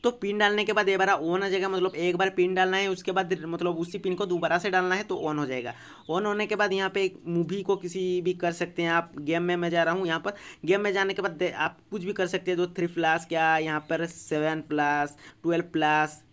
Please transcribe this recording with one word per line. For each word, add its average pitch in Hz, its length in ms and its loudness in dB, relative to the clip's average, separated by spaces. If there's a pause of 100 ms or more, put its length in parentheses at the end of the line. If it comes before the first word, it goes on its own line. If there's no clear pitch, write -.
तो 240 80 4
पिन 208 260 -4
डालने 208 260 4
के 214 100 0
बाद 202 160 4
ये 196 80 2
बार 190 100 4
on 175 360 2
आ 196 60 -2
जाएगा, 190 200 0
मतलब 185 260 0
एक 175 200 0
बार 190 140 2
पिन 185 260 2
डालना 185 220 2
है, 196 100 0
उसके 190 240 -4
बाद 180 340 0
मतलब 170 320 -2
उसी 170 200 -6
पिन 185 180 -2
को 202 100 -2
दोबारा 170 320 0
से 196 120 0
डालना 185 260 2
है 208 80 -2
तो 190 240 -4
on 151 100 -2
हो 147 80 0
जाएगा। 127 280 -6 (380)
On 190 140 0
होने 208 220 0
के 214 80 -2
बाद 196 180 2
यहाँ 190 160 0
पे 196 140 0
एक 185 240 -4
मूवी 170 360 0
को 196 120 2
किसी 180 460 -2
भी 180 120 0
कर 175 180 -2
सकते 170 300 -6
हैं 170 80 0
आप। 170 300 0
गेम 165 240 0
में 175 120 0
मैं 175 140 -2
जा 170 140 2
रहा 165 100 2
हूँ, 185 140 -2
यहाँ 165 120 0
पर 202 140 -6 (320)
गेम 190 160 4
में 202 120 0
जाने 190 200 0
के 190 80 -4
बाद 180 100 -2
दे-, 160 220 -2
आप 147 240 -4 (140)
कुछ 196 120 -6
भी 196 100 -4
कर 185 140 0
सकते 185 240 -2
हैं, 175 60 0
जो 175 100 0
थ्री 175 200 -2
प्लस 165 380 0
क्या 160 320 2
यहाँ 156 220 0
पर 160 260 -2
सेवन 156 560 -2
प्लस, 147 560 0 (260)
ट्वेल्व 170 300 0
प्लस 151 600 2